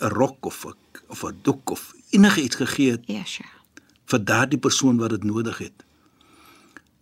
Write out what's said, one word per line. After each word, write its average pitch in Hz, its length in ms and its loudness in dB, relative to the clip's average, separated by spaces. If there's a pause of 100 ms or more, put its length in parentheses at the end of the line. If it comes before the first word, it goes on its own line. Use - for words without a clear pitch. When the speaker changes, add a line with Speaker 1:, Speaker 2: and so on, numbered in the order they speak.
Speaker 1:
'n 117 80 -2
rok 120 380 0
of - 200 -10
'n, 78 80 -14 (340)
of - 160 -14
'n - 180 -10
doek - 280 -2
of - 220 -10 (180)
enige 196 320 6
iets 123 140 -4
gegee 135 340 2
het 117 160 -2
Speaker 2:
Ja, 104 180 -8
Sheikh. - 280 -14 (520)
Speaker 1:
vir 113 200 0
daardie 127 340 2
persoon 131 380 2
wat 117 140 0
dit 104 140 -4
nodig 110 340 -4
het. - 260 -14 (1160)